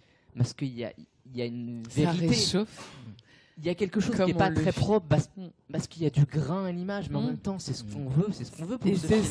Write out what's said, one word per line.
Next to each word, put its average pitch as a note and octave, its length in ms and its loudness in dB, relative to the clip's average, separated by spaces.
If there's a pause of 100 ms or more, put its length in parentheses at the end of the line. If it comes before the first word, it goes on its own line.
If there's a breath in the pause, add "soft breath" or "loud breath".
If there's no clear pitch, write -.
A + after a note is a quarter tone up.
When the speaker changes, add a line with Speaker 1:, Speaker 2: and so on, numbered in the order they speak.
(360 soft breath)
Speaker 1:
Mm. - 40 -10
Speaker 2:
parce A#2+ 140 2
qu'il C#3 220 -4
y A#2+ 80 -6
a, G#2+ 80 -6 (400)
il B2 60 -8
y B2 60 -2
a - 20 0
une A#2+ 440 -6
Speaker 1:
Ça D3 120 0 (100)
Speaker 2:
vérité. E3 180 2
Speaker 1:
réchauffe. - 680 0 (640 soft breath)
Speaker 2:
Il D3+ 60 -10
y E3+ 40 0
a F3+ 60 0
quelque G#3 240 0
chose A3 160 0
Speaker 1:
Comme F#3+ 100 4
Speaker 2:
qui F3 60 2
n'est F3+ 40 2
Speaker 1:
on E3+ 40 0
Speaker 2:
pas F#3+ 100 6
Speaker 1:
le D#3+ 60 0
Speaker 2:
très D#3 160 2
Speaker 1:
fait. - 80 -2
Speaker 2:
propre, G3+ 280 2
parce, D3+ 300 2
Speaker 1:
Mm. F#3 100 -12 (240)
Speaker 2:
parce D#3 160 -2
qu'il E3 140 -10
y D#3+ 60 0
a - 20 4
du C#3+ 160 6
grain D#3 400 -2
à F3+ 60 -2
l'image, F3+ 400 -4
mais - 60 -2
en - 40 0
Speaker 1:
Mm. A#3 60 0
Speaker 2:
même A#3+ 100 -4
temps, G3 220 -4
c'est C#3 140 -6
ce A#2+ 100 -8
qu'on C3+ 220 -8
Speaker 3:
Mm. B2+ 80 -4
Speaker 2:
veut, F3 180 4
c'est - 140 -8
ce - 60 -16
qu'on D#3+ 140 -10
veut A#3 140 -6
pour F#3 100 2
Speaker 1:
Et G3+ 60 4
Speaker 2:
ce D#3+ 120 -2
Speaker 1:
c'est, G#3+ 140 6
Speaker 2:
film. F#3 100 0